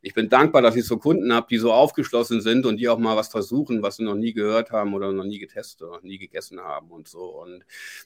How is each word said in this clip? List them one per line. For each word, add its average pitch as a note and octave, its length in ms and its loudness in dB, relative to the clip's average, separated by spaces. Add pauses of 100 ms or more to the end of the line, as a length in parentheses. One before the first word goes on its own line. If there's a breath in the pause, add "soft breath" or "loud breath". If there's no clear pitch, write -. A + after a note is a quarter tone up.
ich - 140 -14
bin A2 140 0
dankbar, C#3 340 6
dass A#2 140 6
ich A#2+ 100 0
so A#2+ 100 -2
Kunden A#2 380 2
hab, A#2 140 0
die A#2 100 0
so A2+ 140 2
aufgeschlossen A#2+ 680 2
sind A#2+ 240 2
und A2 140 0
die A#2+ 100 0
auch A2+ 100 2
mal A2+ 180 0
was G#2+ 120 0
versuchen, A2+ 540 -4
was G2+ 140 -4
sie A#2 80 -6
noch G#2 100 -2
nie A2 180 -4
gehört A2 380 0
haben G2+ 240 -2
oder G2 180 -4
noch F#2+ 120 -4
nie G2+ 140 -8
getestet - 440 -16
oder E2+ 140 -16
noch F2 60 -20
nie F#2+ 160 -16
gegessen F#2 420 -14
haben D#2+ 300 -12
und E2 180 -20
so. F2+ 160 -16
Und F2+ 400 -18 (420 loud breath)